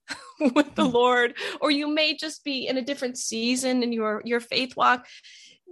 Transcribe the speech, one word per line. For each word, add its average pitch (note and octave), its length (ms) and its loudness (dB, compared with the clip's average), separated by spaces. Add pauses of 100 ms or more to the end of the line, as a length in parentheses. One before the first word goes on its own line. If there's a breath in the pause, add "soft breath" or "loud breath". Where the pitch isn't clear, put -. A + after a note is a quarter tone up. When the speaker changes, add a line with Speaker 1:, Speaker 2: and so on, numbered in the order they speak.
Speaker 1:
<laughs> - 440 -2
with C#4+ 220 2
the D#4+ 100 2
Speaker 2:
Mm. B3+ 80 2
Speaker 1:
Lord, A#3+ 420 4 (260 loud breath)
or D4+ 100 2
you D4 160 0
may D#4 260 0
just D#4 300 -10
be C4+ 240 -4
in C4 100 -2
a C4 40 -2
different B3+ 360 -6
season B3+ 640 0
in A#3+ 100 -2
your, G#3+ 320 -2
your A#3+ 160 0
faith B3+ 340 -4
walk, B3 320 2 (640 loud breath)